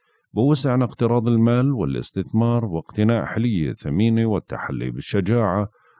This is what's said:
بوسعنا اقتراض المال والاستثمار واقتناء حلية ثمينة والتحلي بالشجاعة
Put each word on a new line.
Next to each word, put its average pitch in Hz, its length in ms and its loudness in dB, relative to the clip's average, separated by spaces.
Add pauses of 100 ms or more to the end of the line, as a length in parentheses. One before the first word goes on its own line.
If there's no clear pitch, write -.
(340)
بوسعنا 131 520 2
اقتراض 117 420 0
المال 120 440 4
والاستثمار 110 920 -2
واقتناء 104 600 0
حلية 98 480 -2
ثمينة 113 520 0
والتحلي 67 680 -4
بالشجاعة 98 760 0 (320)